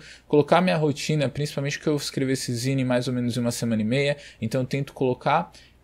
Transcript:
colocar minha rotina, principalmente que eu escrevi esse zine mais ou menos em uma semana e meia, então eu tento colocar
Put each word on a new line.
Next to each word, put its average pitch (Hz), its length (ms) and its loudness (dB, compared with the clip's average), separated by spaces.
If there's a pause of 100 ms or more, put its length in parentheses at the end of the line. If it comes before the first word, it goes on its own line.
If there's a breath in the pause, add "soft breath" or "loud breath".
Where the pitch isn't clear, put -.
(280 loud breath)
colocar 147 320 6
minha 180 160 2
rotina, 151 540 0
principalmente 143 500 -6
que - 80 -4
eu 151 80 2
escrevi 135 380 -2
esse 127 200 -4
zine 131 300 0
mais 123 240 0
ou 127 60 -2
menos 123 240 -2
em - 20 0
uma 120 120 0
semana 117 300 -2
e 107 40 0
meia, 139 320 0 (240 loud breath)
então 131 180 -2
eu 127 80 -2
tento 139 240 -4
colocar 143 580 0 (340 soft breath)